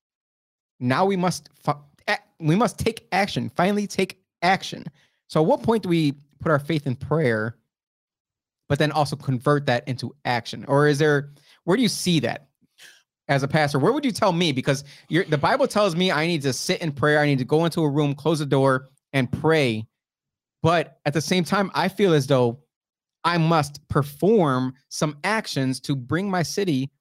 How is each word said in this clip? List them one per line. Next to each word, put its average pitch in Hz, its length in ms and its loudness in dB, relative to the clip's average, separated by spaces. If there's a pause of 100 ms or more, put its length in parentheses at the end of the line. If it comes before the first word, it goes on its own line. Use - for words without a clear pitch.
(800)
now 131 260 2
we 196 100 0
must 175 400 -2
fi-, 147 200 -4 (320)
a-, 208 100 0 (220)
we 160 160 2
must 226 220 0
take - 340 -6
action, 180 440 -2
finally 208 320 0
take - 320 -4 (220)
action. 180 420 -2 (440)
So 156 140 0
at 160 60 2
what 277 160 2
point 220 200 0
do 185 60 -4
we 160 240 2 (280)
put 165 100 0
our 143 80 4
faith 147 260 -4
in 123 100 -2
prayer, 117 600 -2 (1120)
but 143 120 0
then 151 120 0
also 147 240 0
convert 143 520 0
that 120 200 0
into 120 260 -8 (120)
action? 120 420 -6
Or 143 200 4
is 143 120 2
there, 147 320 2 (320)
where 185 140 2
do 262 60 2
you 208 60 4
see 170 320 0
that - 260 -4 (840)
as 139 140 0
a 143 40 -2
pastor? 147 320 0
Where 185 140 2
would 294 100 -4
you 254 80 0
tell 185 220 0
me? 170 180 0
Because 135 320 -2 (240)
you're, 165 160 0
the 156 140 -2
Bible 208 300 2
tells 208 280 0
me 185 160 2
I 151 160 0
need 170 140 0
to 139 100 0
sit - 300 -4
in 160 100 -4
prayer. 151 280 2
I 147 60 2
need 139 140 2
to 123 60 -2
go 156 180 2
into 165 200 2
a 151 60 2
room, 143 260 0
close 156 240 0
the 156 60 -4
door, 135 440 2 (240)
and 131 180 0
pray. 143 540 0 (760)
But 160 440 0
at 143 80 0
the 160 80 0
same 185 240 0
time, 196 280 0
I 160 140 0
feel 190 260 2
as 139 140 4
though 127 320 2 (680)
I 175 120 2
must 160 520 0
perform 143 840 0 (160)
some 151 340 -4
actions 147 580 -2
to 147 140 -4
bring 151 340 -4
my 180 140 0
city, 143 460 -2 (120)